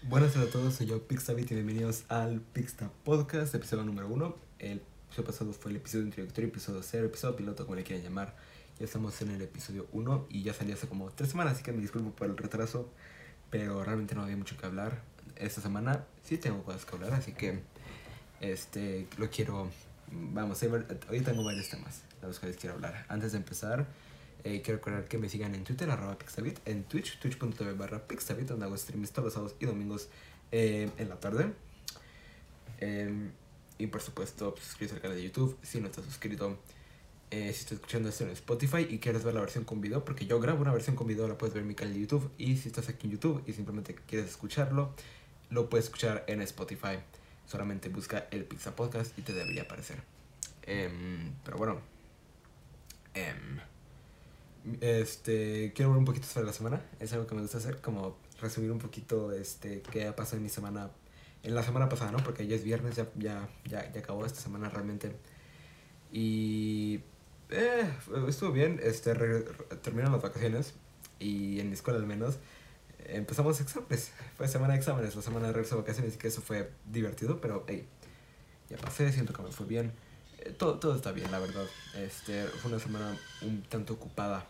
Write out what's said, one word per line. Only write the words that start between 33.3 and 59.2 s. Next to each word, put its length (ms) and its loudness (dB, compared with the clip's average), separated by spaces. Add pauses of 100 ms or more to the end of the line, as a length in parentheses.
y 100 -2
por 140 -4
supuesto, 520 -4
pues, 120 -12
suscríbete 300 -6
al 60 -8
canal 160 -2
de 60 -4
YouTube 380 2
si 180 -4
no 80 -2
estás 180 -8
suscrito. 540 -4 (720)
Eh, 220 -2
si 80 -4
estás 120 -6
escuchando 360 0
esto 160 -2
en 60 -4
Spotify 580 2
y 100 -2
quieres 240 2
ver 100 4
la 60 4
versión 240 0
con 180 -2
video, 240 0
porque 200 -2
yo 140 6
grabo 220 4
una 120 6
versión 220 4
con 120 0
video, 200 2
la 100 0
puedes 160 0
ver 80 0
en 80 0
mi 60 -4
canal 180 -2
de 80 0
YouTube. 360 2
Y 200 4
si 100 -2
estás 220 -4
aquí 180 -4
en 60 0
YouTube 340 2
y 60 -4
simplemente 420 -4
quieres 340 -2
escucharlo, 640 2 (560)
lo 200 4
puedes 160 6
escuchar 420 0
en 140 2
Spotify. 580 -2 (460)
Solamente 440 -2
busca 420 -2
el 120 -2
Pizza 320 -8
Podcast 420 0
y 40 -8
te 120 -4
debería 300 -2
aparecer. 400 -10 (600)
Em, 680 -2 (100)
pero 140 -6
bueno. 240 2 (1300)
Em, 460 -4 (1200)
este, 960 4
quiero 140 8
hablar 100 10
un 60 10
poquito 220 2
sobre 180 0
la 80 -2
semana. 280 0 (180)
Es 140 -4
algo 140 0
que 80 -4
me 60 0
gusta 160 -4
hacer, 240 -2
como 360 -2 (220)
resumir 320 0
un 80 0
poquito, 540 0